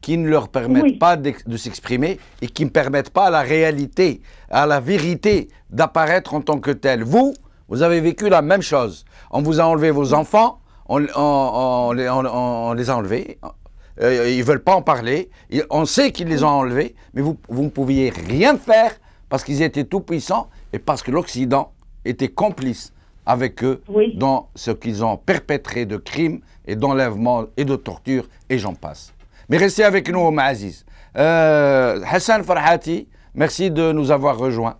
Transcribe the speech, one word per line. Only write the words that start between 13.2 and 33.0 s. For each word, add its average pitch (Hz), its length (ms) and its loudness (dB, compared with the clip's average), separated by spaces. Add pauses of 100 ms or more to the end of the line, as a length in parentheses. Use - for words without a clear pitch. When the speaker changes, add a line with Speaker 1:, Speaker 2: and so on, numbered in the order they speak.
Speaker 1:
Euh, 123 280 2
ils 127 140 0
veulent 127 200 2
pas 190 120 6
en 170 80 0
parler. 131 460 -2 (200)
Ils, 151 220 -2
on 156 140 0
sait 269 260 2
qu'ils - 160 -8
les 156 160 0
ont 151 60 4
enlevés, 139 440 -2 (200)
mais 135 80 -4
vous, 147 160 -2 (120)
vous 123 140 -4
ne 147 60 -2
pouviez 135 420 0
rien 135 460 0
faire 226 340 4 (360)
parce 135 160 -4
qu'ils 143 200 -2
étaient 143 220 -2
tout-puissants 185 640 -4 (220)
et 104 80 -8
parce 143 220 -4
que - 80 -8
l'Occident 139 640 -2 (320)
était 127 220 -4
complice 131 680 -4 (320)
avec 123 380 -2
eux 131 240 -2
Speaker 2:
Oui. 208 280 0
Speaker 1:
dans 131 380 -2
ce - 160 -10
qu'ils 110 340 -4
ont 107 140 -2
perpétré 143 680 -4
de 104 100 -6
crimes 165 440 -4 (260)
et 104 80 -6
d'enlèvements 120 680 0 (120)
et 143 80 -2
de 135 100 -2
tortures 127 520 -6 (240)
et 127 80 0
j'en 95 160 -8
passe. - 380 -16 (360)
Mais 147 80 2
restez 196 260 2
avec 196 280 2
nous, 180 80 -2
Oum 160 200 2
Aziz. 104 460 -4 (300)
Euh, 143 840 4 (120)
Hassan 202 320 2
Farhati, 165 640 0 (280)